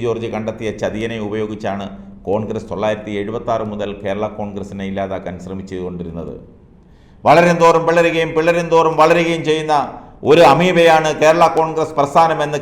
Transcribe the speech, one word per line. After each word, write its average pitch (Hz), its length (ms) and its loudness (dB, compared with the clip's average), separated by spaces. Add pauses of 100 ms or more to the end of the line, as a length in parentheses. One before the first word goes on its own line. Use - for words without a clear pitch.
ജോർജ് 113 320 -4
കണ്ടെത്തിയ 110 340 -6 (120)
ചതിയനെ 110 360 -6 (100)
ഉപയോഗിച്ചാണ് 104 600 -8 (400)
കോൺഗ്രസ് 107 440 -6
തൊള്ളായിരത്തി 107 500 -6
എഴുപത്താറ് 113 500 -6
മുതൽ 104 200 -8 (120)
കേരള 104 240 -4 (100)
കോൺഗ്രസിനെ 98 540 -10
ഇല്ലാതാക്കാൻ 92 440 -8 (100)
ശ്രമിച്ചുകൊണ്ടിരുന്നത്. 90 920 -10 (880)
വളരും 170 340 6
തോറും 165 260 6
പിളരുകയും 165 480 2
പിളരും 170 380 0
തോറും 160 260 4
വളരുകയും 165 480 2
ചെയ്യുന്ന 156 280 0 (560)
ഒരു 165 200 8
അമീബയാണ് 165 580 4 (120)
കേരള 160 240 6 (120)
കോൺഗ്രസ് 160 400 -2
പ്രസ്ഥാനമെന്ന് 151 640 0